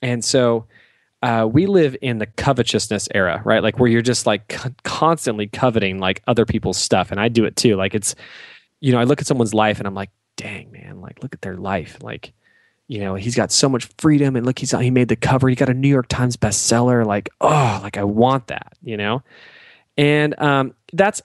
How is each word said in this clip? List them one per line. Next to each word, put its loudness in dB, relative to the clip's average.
And -4
so, 2
uh, 0
we 4
live 2
in -2
the -4
covetousness -2
era, 0
right? 2
Like, -2
where 4
you're 2
just, -2
like, -2
con-, -10
constantly -2
coveting, 0
like, -2
other 2
people's -2
stuff. 0
And -4
I 2
do 2
it -4
too. 4
Like, -2
it's, -4
you 2
know, 4
I 2
look 2
at -6
someone's 0
life 2
and -8
I'm -8
like, -8
"Dang, -14
man, -20
like, -20
look -12
at -16
their -10
life." -6
Like, -16
you -8
know, -4
he's -4
got 0
so 2
much -2
freedom, 4
and -2
look, -2
he's, -6
he 0
made 2
the 2
cover. 2
He 2
got 0
a 2
New 2
York 2
Times -2
bestseller. 2
Like, -2
oh, 2
like, -8
I -2
want 2
that, -12
you -10
know? -2
And, 2
um, 2
that's, 0